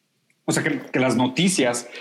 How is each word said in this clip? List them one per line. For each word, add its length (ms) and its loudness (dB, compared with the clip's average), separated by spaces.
o 80 -2
sea, 120 0
que, 180 -2
que 80 0
las 160 2
noticias, 760 0